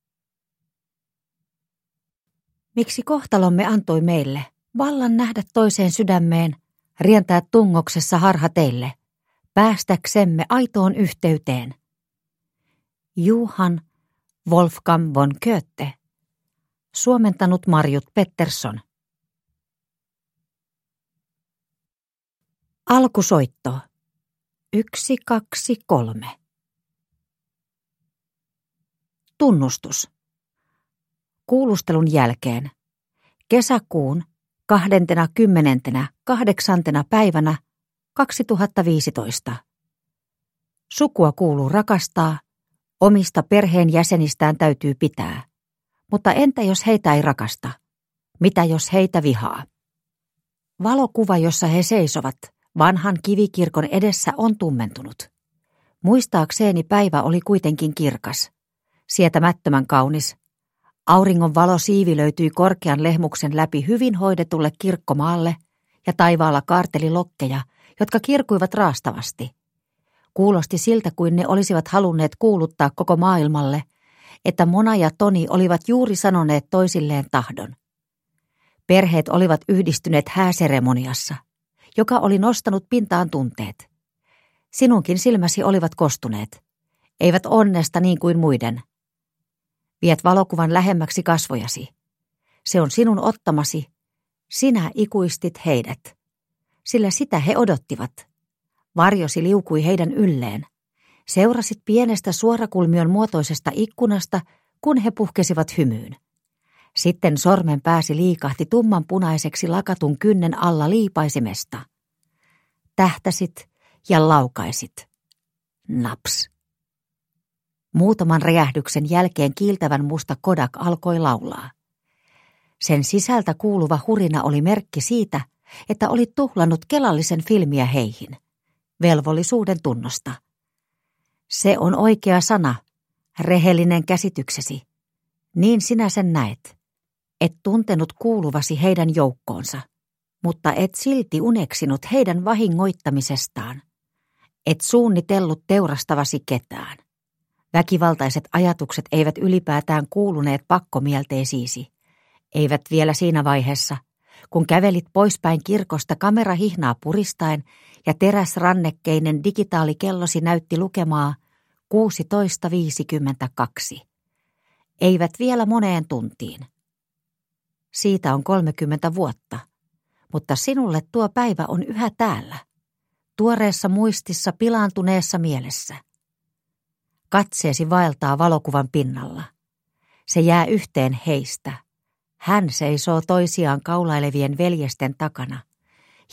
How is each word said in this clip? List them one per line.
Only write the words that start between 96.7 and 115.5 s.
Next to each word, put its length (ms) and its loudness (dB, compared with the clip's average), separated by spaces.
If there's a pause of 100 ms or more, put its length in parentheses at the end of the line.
Sillä 260 0
sitä 300 -4
he 180 0
odottivat. 540 -2 (840)
Varjosi 480 0
liukui 420 0
heidän 260 0
ylleen. 540 -2 (640)
Seurasit 580 0
pienestä 460 0
suorakulmion 800 0
muotoisesta 640 -2
ikkunasta, 680 -2 (400)
kun 160 2
he 140 0
puhkesivat 640 -4
hymyyn. 380 -4 (800)
Sitten 420 0
sormen 440 2
pääsi 340 0
liikahti 500 -2
tummanpunaiseksi 1040 -2
lakatun 520 -2
kynnen 380 0
alla 320 0
liipaisimesta. 880 -2 (1160)
Tähtäsit 720 -2 (400)
ja 180 4
laukaisit. 840 -2 (760)